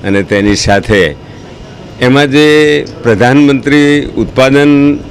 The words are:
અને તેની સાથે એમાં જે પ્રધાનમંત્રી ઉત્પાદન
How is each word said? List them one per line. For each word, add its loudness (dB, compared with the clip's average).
અને -2
તેની 0
સાથે 0
એમાં 2
જે 2
પ્રધાનમંત્રી 2
ઉત્પાદન 2